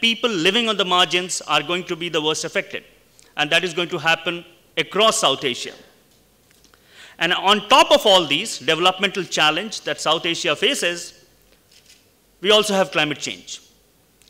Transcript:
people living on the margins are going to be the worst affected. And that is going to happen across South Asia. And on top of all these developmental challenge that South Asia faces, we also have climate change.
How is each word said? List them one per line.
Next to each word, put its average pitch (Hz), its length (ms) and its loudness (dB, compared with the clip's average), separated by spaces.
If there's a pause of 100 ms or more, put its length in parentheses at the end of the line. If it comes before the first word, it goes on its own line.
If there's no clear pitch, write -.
people 226 280 0
living 196 380 0
on 214 100 0
the 196 80 0
margins 180 560 0
are 147 200 0
going 175 240 -4
to 175 100 -6
be 170 140 -8
the 156 120 -2
worst 156 220 -2
affected. 165 420 -6 (520)
And 151 140 0
that 165 120 4
is 175 100 -4
going 170 160 -4
to 175 80 -6
happen 165 480 -2 (320)
across 202 420 2
South 139 240 0
Asia. 123 300 -6 (1500)
And 170 140 0
on 196 360 2
top 311 220 6
of 285 140 4
all 185 200 6
these 160 340 -2
developmental 180 640 0
challenge 165 580 -2
that 151 200 -6
South 165 240 0
Asia 165 300 -2
faces, 175 720 -4 (1160)
we 196 100 2
also 214 220 2
have 190 180 2
climate 151 280 -2
change. - 420 -12 (680)